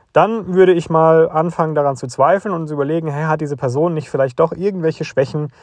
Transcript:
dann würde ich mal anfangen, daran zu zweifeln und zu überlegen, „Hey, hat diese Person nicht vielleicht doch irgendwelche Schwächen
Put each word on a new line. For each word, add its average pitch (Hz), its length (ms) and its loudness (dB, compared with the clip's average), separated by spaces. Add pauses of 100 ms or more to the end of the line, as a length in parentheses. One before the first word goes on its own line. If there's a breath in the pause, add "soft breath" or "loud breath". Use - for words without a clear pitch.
(140)
dann 185 400 0
würde 180 200 6
ich 165 160 -2
mal 160 400 4
anfangen, 160 440 -2
daran 143 220 0
zu 131 120 -10
zweifeln 180 460 0
und 165 140 -6
zu 151 60 -10
überlegen, 151 340 -2
„Hey, 147 180 -4
hat 156 160 -2
diese 143 140 -6
Person 143 380 -2
nicht 156 160 -8
vielleicht 135 300 -2
doch 165 120 0
irgendwelche 165 540 -4
Schwächen 147 460 -4 (100)